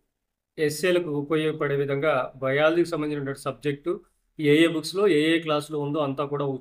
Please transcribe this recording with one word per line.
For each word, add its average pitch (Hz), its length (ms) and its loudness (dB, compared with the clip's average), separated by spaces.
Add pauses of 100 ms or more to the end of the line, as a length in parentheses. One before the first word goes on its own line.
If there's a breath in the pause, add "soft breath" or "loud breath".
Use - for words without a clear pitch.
(580)
ఎస్ఏలకు 165 520 0
ఉపయోగపడే 147 640 -2
విధంగా 139 600 0
బయాలజీకి 151 520 2
సంబంధించినటువంటి 147 520 -4
subject 147 600 -6 (400)
ఏ 151 240 6
ఏ - 20 8
బుక్స్లో, 165 420 0
ఏ 160 280 4
ఏ - 20 -2
క్లాస్లో 151 420 -2
ఉందో 143 180 -2
అంతా 143 260 -2
కూడా 143 200 -4
ఒక 135 160 -4